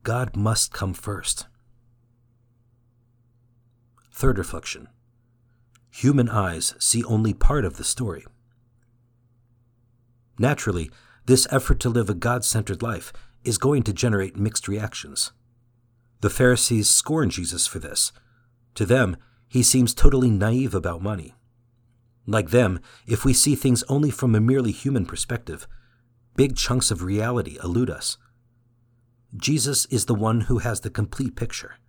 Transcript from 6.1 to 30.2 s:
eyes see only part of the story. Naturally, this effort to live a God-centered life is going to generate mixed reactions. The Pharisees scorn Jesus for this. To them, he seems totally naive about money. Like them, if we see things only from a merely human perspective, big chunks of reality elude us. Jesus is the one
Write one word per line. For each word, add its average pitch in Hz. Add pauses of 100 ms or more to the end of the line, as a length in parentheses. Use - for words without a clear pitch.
eyes 92
see -
only 110
part 143
of 87
the -
story. 92 (2250)
Naturally, 104 (380)
this 127
effort 127
to -
live 117
a 104
God-centered 110
life 117 (300)
is 110
going 139
to 107
generate 98
mixed 104
reactions. - (880)
The 101
Pharisees 120
scorn 156
Jesus 87
for -
this. - (600)
To 110
them, 104 (320)
he 123
seems 127
totally 127
naive 110
about 85
money. 92 (880)
Like 101
them, 110 (260)
if 113
we 135
see 147
things 123
only 139
from 117
a 107
merely 120
human 123
perspective, - (680)
big -
chunks 123
of 85
reality 107
elude 90
us. - (1200)
Jesus 143
is 110
the 120
one 110